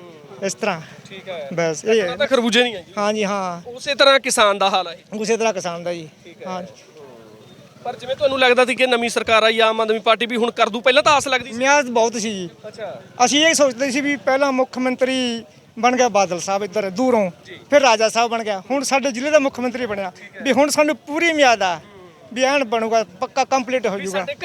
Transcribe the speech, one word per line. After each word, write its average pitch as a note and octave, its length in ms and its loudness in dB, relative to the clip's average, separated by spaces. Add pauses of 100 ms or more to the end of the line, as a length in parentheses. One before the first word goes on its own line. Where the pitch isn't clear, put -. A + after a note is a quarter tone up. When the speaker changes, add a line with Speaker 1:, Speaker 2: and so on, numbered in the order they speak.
(460)
Speaker 1:
ਇਸ F#3 80 -6
ਤਰ੍ਹਾਂ। F3+ 280 -4 (280)
Speaker 2:
ਠੀਕ F#3+ 200 -16
ਹੈ। E3+ 240 -12
Speaker 1:
ਬਸ E3 320 -4
ਇਹ A3 160 2
ਹੈ। F3 140 -4
Speaker 2:
ਤਾਂ G3+ 120 2
ਖਰਬੂਜੇ A#3+ 360 2
ਨਹੀਂ A#3 120 -2
ਹੈ F3+ 60 -12
ਜੀ। D#3+ 160 -20
Speaker 1:
ਹਾਂਜੀ, G#3 260 -2
ਹਾਂ। F#3 460 -6
Speaker 2:
ਉਸੇ C4+ 260 -6
ਤਰ੍ਹਾਂ C4+ 240 6
ਕਿਸਾਨ G#3+ 380 2
ਦਾ G3 120 2
ਹਾਲ F#3 180 0
ਹੈ। E3+ 100 -14 (160)
Speaker 1:
ਉਸੇ G#3 240 -2
ਤਰ੍ਹਾਂ A3 160 -2
ਕਿਸਾਨ F3 300 -8
ਦਾ F3 100 -4
ਜੀ। D#3+ 160 -12 (140)
Speaker 2:
ਠੀਕ E3+ 180 -20
ਹੈ। F#3 100 -10
Speaker 1:
ਹਾਂ। F3+ 120 -8 (1200)
Speaker 2:
ਪਰ B3 120 -8
ਜਿਵੇਂ B3 200 -6
ਤੁਹਾਨੂੰ C4+ 240 0
ਲੱਗਦਾ B3 260 6
ਸੀ A#3+ 100 0
ਕਿ B3+ 120 2
ਨਵੀਂ A#3 220 0
ਸਰਕਾਰ A3 340 2
ਆਈ, A3+ 160 4
ਆਮ A3 220 2
ਆਦਮੀ A3 180 0
ਪਾਰਟੀ A3 260 2
ਵੀ A#3+ 100 -6
ਹੁਣ A#3 160 0
ਕਰ A3+ 180 0
ਦੂ, A3 120 -6
ਪਹਿਲਾਂ C4 220 4
ਤਾਂ D#4 100 6
ਆਸ C#4 140 2
ਲੱਗਦੀ B3+ 240 -4
ਸੀ। A3+ 60 -10
Speaker 1:
ਮਿਆਦ C4+ 320 2
ਬਹੁਤ A3+ 240 0
ਸੀ A3 200 -6
ਜੀ। F#3 160 -8 (180)
Speaker 2:
ਅੱਛਾ। G3 340 -12 (240)
Speaker 1:
ਅਸੀਂ D4 200 2
ਇਹ E4 80 4
ਸੋਚਦੇ C4 380 0
ਸੀ C#4 100 -2
ਵੀ C#4+ 140 -2
ਪਹਿਲਾਂ C4+ 360 0
ਮੁੱਖ B3+ 260 -2
ਮੰਤਰੀ B3+ 680 -2 (360)
ਬਣ B3 180 2
ਗਿਆ B3 120 2
ਬਾਦਲ F#3+ 300 0
ਸਾਹਿਬ G3 240 -4
ਇੱਧਰ G3 260 -4
ਦੂਰੋਂ, G#3+ 420 0 (140)
Speaker 2:
ਜੀ। F#3 80 -20 (160)
Speaker 1:
ਫਿਰ C#4+ 120 6
ਰਾਜਾ A3 280 4
ਸਾਹਿਬ A#3 220 0
ਬਣ A3+ 120 -4
ਗਿਆ, G3+ 280 -6
ਹੁਣ C#4 120 -2
ਸਾਡੇ C4+ 280 0
ਜ਼ਿਲ੍ਹੇ B3+ 200 -4
ਦਾ D4+ 80 6
ਮੁੱਖ C4+ 200 0
ਮੰਤਰੀ B3 260 -4
ਬਣਿਆ। G3 300 -6
Speaker 2:
ਠੀਕ - 200 -20
ਹੈ। - 60 -16
Speaker 1:
ਵੀ C4 100 0
ਹੁਣ C#4 180 4
ਸਾਨੂੰ D4+ 260 2
ਪੂਰੀ E4 360 -2
ਉਮੀਦ B3+ 320 4
ਆ E3+ 160 -2 (540)
ਵੀ B3+ 100 -2
ਐਨ C#4 200 2
ਬਣੂਗਾ, A3+ 400 0
ਪੱਕਾ - 400 -4
ਕੰਪਲੀਟ B3+ 440 -2
ਹੋ G3 80 -2
Speaker 2:
ਵੀ G3 80 -8
Speaker 1:
ਜਾਊਗਾ। F#3+ 160 -6
Speaker 2:
ਸਾਡੇ A#3 260 -6